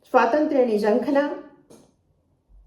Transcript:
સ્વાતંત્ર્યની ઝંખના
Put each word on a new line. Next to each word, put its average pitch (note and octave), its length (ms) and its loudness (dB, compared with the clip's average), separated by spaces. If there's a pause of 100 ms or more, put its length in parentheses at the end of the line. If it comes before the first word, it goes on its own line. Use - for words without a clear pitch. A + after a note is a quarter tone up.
(100)
સ્વાતંત્ર્યની C4 680 0
ઝંખના C#4 500 0 (1400)